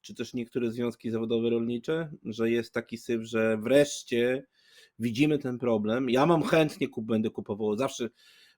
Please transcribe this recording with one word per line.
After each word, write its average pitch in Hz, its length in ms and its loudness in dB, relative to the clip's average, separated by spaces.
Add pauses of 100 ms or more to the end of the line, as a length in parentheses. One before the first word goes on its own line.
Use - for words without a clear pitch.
czy - 140 -18
też - 200 -8
niektóre 120 360 -4
związki 120 400 -4
zawodowe 113 400 0
rolnicze, 120 600 -2 (140)
że 113 260 -2
jest 117 240 -2
taki 117 240 -6
syf, 117 240 -4
że 110 340 2
wreszcie 127 880 2 (520)
widzimy 131 400 2
ten 123 200 -6
problem. 117 520 0
Ja 131 160 4
mam 165 160 4
chętnie 151 460 2
kup-, 110 180 -10
będę 110 240 2
kupował, 107 460 -4
zawsze, 123 320 -4 (500)